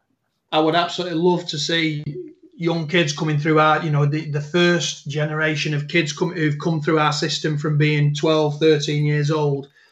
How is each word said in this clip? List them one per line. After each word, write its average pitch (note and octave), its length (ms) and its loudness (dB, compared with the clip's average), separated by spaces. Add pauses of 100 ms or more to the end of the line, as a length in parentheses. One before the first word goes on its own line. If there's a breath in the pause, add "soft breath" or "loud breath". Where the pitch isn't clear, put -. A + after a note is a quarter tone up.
(520)
I D#3 80 2
would D#3+ 140 2
absolutely E3+ 440 -2
love F3 300 2
to D#3 100 -8
see D#3 460 -2 (500)
young E3 320 -2
kids D#3+ 260 2
coming D#3 260 -2
through D#3 200 2
our, D#3 240 4
you E3 80 -2
know, D3 160 2
the, D3+ 240 -2
the C#3+ 100 -4
first F3 680 0
generation D#3 680 -2
of D3 140 -4
kids E3 240 0
come, E3+ 200 -4
who've D3+ 260 -2
come E3 240 -2
through E3+ 160 2
our D3+ 140 2
system D3+ 440 -2
from D3 220 0
being D3 360 2
twelve, D#3 460 0
thirteen D3+ 440 2
years D3 260 0
old, D3 400 -2 (220 soft breath)